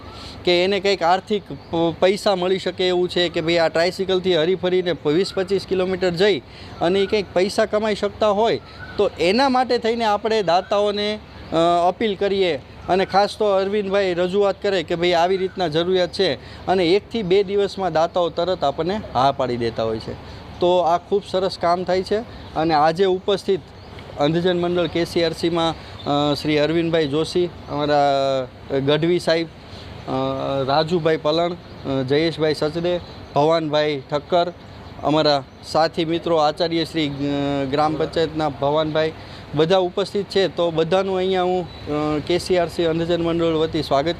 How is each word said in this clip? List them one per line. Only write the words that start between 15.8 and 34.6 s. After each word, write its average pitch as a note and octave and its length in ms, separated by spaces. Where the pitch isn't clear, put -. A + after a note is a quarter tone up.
છે E3+ 220
અને F#3 180
એકથી G3+ 380
બે F#3+ 200
દિવસમાં F#3+ 500
દાતાઓ E3+ 360
તરત F3 360
આપણને D#3+ 360
હા C3+ 180
પાડી B2 240
દેતા A#2 260
હોય A2+ 160
છે. A#2 140
તો F3+ 180
આ E3+ 200
ખૂબ G3 320
સરસ F#3+ 280
કામ F3+ 260
થાય F#3 180
છે. G#3 160
અને D#3+ 180
આજે D#3+ 300
ઉપસ્થિત F#3 560
અંધજન F3 400
મંડળ F3 260
કે E3+ 180
સી E3+ 200
આર D#3+ 80
સીમાં, E3 420
અ, C#3+ 300
શ્રી D3+ 240
અરવિંદભાઈ E3 480
જોશી, D#3+ 420
અમારા C#3 800
ગઢવી D#3+ 320
સાહેબ, E3 280
અ, - 640
રાજુભાઈ D#3+ 500
પલણ, E3 360
અ, C#3 500
જયેશભાઈ D3+ 520
સચદે, E3+ 460
ભવાનભાઈ D3+ 760
ઠક્કર, F3 420